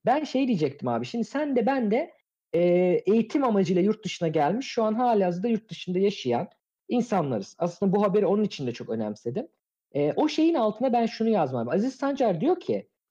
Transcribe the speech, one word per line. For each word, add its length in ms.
Ben 180
şey 240
diyecektim 400
abi, 180
şimdi 180
sen 320
de 100
ben 240
de, 200
e, 80
eğitim 380
amacıyla 380
yurt 220
dışına 240
gelmiş, 380
şu 180
an 100
halihazırda 540
yurt 220
dışında 280
yaşayan 500
insanlarız. 680
Aslında 340
bu 100
haberi 240
onun 180
için 220
de 60
çok 180
önemsedim. 560
E, 180
o 160
şeyin 260
altına 380
ben 140
şunu 220
yazmam. 400
Aziz 260
Sancar 460
diyor 200
ki, 280